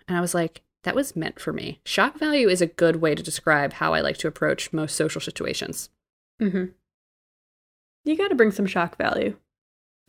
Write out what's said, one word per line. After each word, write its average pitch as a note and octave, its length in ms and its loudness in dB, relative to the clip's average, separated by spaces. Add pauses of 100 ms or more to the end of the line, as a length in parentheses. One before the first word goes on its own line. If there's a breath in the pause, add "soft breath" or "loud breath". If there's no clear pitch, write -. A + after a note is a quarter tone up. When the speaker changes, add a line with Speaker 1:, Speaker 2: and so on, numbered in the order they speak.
Speaker 1:
And F3+ 100 -2
I F3 40 2
was F3+ 140 -2
like, E3 260 -2 (240)
"That F3+ 100 -4
was C#4 220 -2
meant - 240 -6
for - 140 -6
me." - 320 -10
Shock A#3+ 320 0
value D4 320 2
is F3+ 100 2
a F3 60 4
good E3 300 2
way D#3+ 180 2
to D#3+ 80 -4
describe D3 520 0
how D#3+ 200 0
I D#3 80 2
like C#3+ 160 -2
to D#3+ 100 -4
approach - 460 -2
most D#3 200 -4
social - 280 -2
situations. - 640 -6 (540)
Speaker 2:
Mm-hmm. F#3 240 0 (1400)
You D#4 120 2
gotta G4 200 0
bring A3 160 6
some G3+ 140 0
shock F3 300 -2
value. - 400 0 (720)